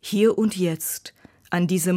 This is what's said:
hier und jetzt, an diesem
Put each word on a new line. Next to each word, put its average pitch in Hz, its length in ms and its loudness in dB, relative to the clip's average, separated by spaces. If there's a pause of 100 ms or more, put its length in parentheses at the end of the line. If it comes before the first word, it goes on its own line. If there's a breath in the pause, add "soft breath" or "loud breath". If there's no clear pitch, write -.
hier 214 380 2
und 214 180 0
jetzt, - 580 -6 (360 soft breath)
an 175 160 2
diesem 180 300 0